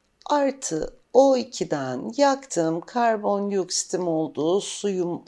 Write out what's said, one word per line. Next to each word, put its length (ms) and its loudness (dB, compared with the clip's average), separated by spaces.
artı 720 -2
O 240 8
ikiden 800 -4
yaktığım 640 2
karbondioksitim 1300 -2
oldu, 520 0
suyum 680 -4